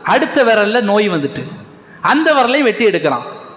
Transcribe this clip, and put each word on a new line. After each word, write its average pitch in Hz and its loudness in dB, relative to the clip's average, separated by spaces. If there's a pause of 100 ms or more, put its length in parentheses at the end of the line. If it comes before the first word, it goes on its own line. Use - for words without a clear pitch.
அடுத்த 277 0
விரல்ல 214 2
நோய் 208 0
வந்துட்டு 147 -4 (580)
அந்த 302 2
விரலையும் 269 2
வெட்டி 233 0
எடுக்கிறான். 156 0 (340)